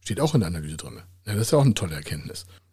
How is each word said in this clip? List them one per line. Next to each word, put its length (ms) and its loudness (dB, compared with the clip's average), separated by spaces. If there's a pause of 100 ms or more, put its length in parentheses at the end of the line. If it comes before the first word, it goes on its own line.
Steht 180 -4
auch 140 2
in 80 6
der 60 -2
Analyse 300 -6
drin. 220 -12 (260)
Ja, 80 -6
das 100 0
ist 80 0
ja 80 6
auch 60 6
eine 100 6
tolle 200 -4
Erkenntnis. 500 -8 (280)